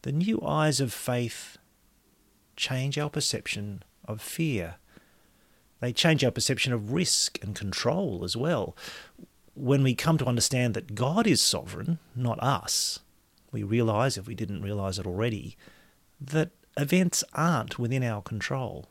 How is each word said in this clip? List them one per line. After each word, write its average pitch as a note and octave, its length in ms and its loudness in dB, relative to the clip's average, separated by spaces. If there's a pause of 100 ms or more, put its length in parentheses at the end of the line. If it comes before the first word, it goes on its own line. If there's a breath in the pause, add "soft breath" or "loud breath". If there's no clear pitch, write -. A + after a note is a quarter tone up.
The B2+ 100 -4
new F#3 340 2
eyes D3+ 360 2
of B2 100 0
faith - 640 -4 (960)
change C3+ 420 -2
our D3 120 -2
perception G#2 720 -4 (200)
of G#2+ 180 -8
fear. G#2+ 540 -2 (1040 soft breath)
They B2 140 -2
change D#3 300 4
our A#2+ 80 6
perception B2+ 420 0
of G#2+ 180 -2
risk - 500 0
and G#2 140 -6
control A2+ 680 -2
as F2+ 120 -4
well. B2 400 -2 (800 loud breath)
When C3+ 280 4
we B2+ 120 6
come D#3+ 220 4
to B2+ 80 2
understand B2 480 2
that G#2+ 220 -4
God D#3+ 300 2
is C#3+ 160 6
sovereign, G2 580 0 (140)
not A#2+ 300 0
us, - 560 0 (520)
we G#2+ 120 -4
realise, A2+ 540 2
if G2+ 100 -10
we G2+ 80 -10
didn't G2 260 -6
realise G2 360 -2
it F#2 100 -6
already, G2+ 480 -4 (640 loud breath)
that D3+ 300 -2 (280)
events E3+ 460 2 (100)
aren't D3+ 460 0
within B2+ 240 0
our G#2+ 180 -2
control. A2 680 -6